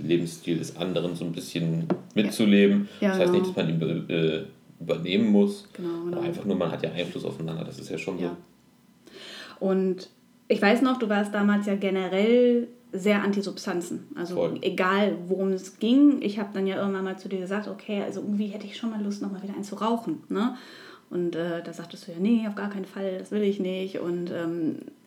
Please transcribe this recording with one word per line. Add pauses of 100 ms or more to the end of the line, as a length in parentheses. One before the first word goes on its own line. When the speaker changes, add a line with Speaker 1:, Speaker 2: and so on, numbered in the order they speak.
Speaker 1:
Lebensstil
des
anderen
so
ein
bisschen
Speaker 2:
Ja.
Speaker 1:
mitzuleben. (120)
Speaker 2:
Ja,
Speaker 1:
Das
heißt
Speaker 2:
genau.
Speaker 1:
nicht,
dass
man
ihn (280)
be-, (640)
äh,
übernehmen
muss,
Speaker 2:
Genau,
Speaker 1:
aber
Speaker 2:
genau.
Speaker 1:
einfach
nur,
man
hat
ja
Einfluss
aufeinander,
das
ist
ja
schon
Speaker 2:
Ja.
Speaker 1:
so. (1300)
Speaker 2:
Und (400)
ich
weiß
noch,
du
warst
damals
ja
generell (240)
sehr
anti
Substanzen.
Also
Speaker 1:
Voll.
Speaker 2:
egal, (120)
worum
es
ging,
ich
hab
dann
ja
irgendwann
mal
zu
dir
gesagt,
„Okay,
also
irgendwie
hätte
ich
schon
mal
Lust,
noch
mal
wieder
einen
zu
rauchen“,
ne? (520)
Und,
äh,
da
sagtest
du
ja,
„Nee,
auf
gar
keinen
Fall,
das
will
ich
nicht.“
Und,
ähm, (300)